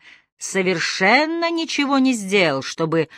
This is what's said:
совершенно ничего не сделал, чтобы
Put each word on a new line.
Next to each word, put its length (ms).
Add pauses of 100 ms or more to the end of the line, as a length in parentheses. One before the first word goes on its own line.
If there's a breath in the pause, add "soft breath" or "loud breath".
(360 soft breath)
совершенно 1120
ничего 480
не 140
сделал, 500
чтобы 560